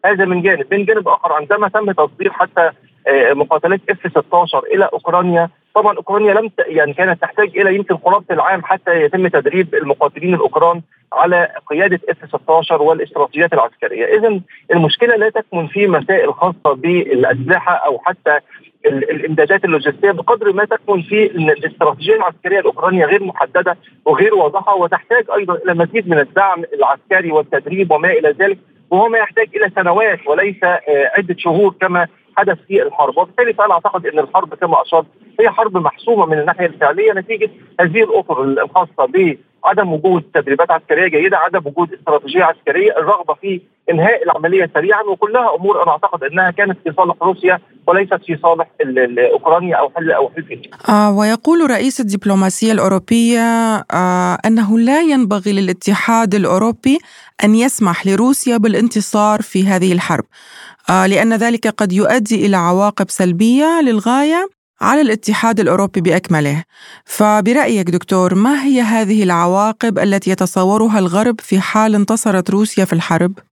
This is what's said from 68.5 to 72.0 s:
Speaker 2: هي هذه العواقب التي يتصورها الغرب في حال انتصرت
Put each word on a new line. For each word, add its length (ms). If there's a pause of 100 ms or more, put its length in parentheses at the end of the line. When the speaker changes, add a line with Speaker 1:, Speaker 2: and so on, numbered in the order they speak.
Speaker 2:
هي 180
هذه 420
العواقب 760
التي 320
يتصورها 680
الغرب 420
في 180
حال 360
انتصرت 560